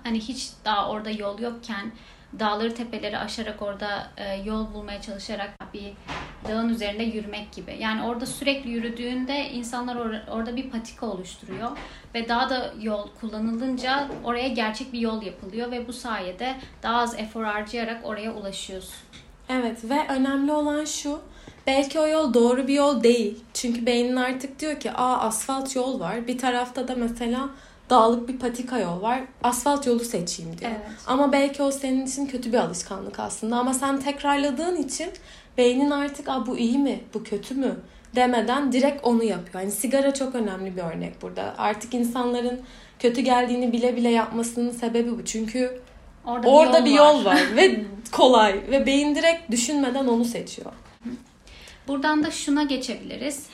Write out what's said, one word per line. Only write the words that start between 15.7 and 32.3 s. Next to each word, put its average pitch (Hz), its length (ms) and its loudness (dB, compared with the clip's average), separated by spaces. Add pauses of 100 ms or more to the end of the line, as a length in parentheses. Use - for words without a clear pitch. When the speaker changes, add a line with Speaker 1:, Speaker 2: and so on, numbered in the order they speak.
Speaker 1:
ve 240 180 -8
bu 254 40 -10
sayede 226 640 -6 (280)
daha 226 160 0
az 233 200 0
efor 220 260 -6
harcayarak 226 600 -4
oraya 220 300 -8
ulaşıyorsun. 196 600 -10 (540)
Speaker 2:
Evet 233 420 -2
ve 302 180 0
önemli 269 440 2
olan 294 320 0
şu, 302 360 -6 (460)
belki 277 340 2
o 311 80 4
yol 302 260 2
doğru 247 340 4
bir 277 60 2
yol 285 280 4
değil. 233 420 4 (100)
Çünkü 240 320 -2
beynin 247 300 2
artık 262 440 -2
diyor 302 200 -4
ki, - 120 -6
"Aa, 254 260 2
asfalt 269 580 -2
yol 254 240 -2
var. 214 260 -6
Bir 254 120 -4
tarafta 247 500 -2
da 254 60 -4
mesela 240 540 -2 (420)
dağlık 233 380 6
bir 262 100 -6
patika 247 400 -4
yol 175 240 -2
var. 247 180 0 (220)
Asfalt 269 440 2
yolu 240 140 4
seçeyim." 170 580 -6
diyor. 240 120 -6
Speaker 1:
Evet. 214 200 -8 (160)
Speaker 2:
Ama 269 260 4
belki 277 300 2
o 277 80 2
senin 262 360 -2
için 269 200 -4
kötü 240 260 -4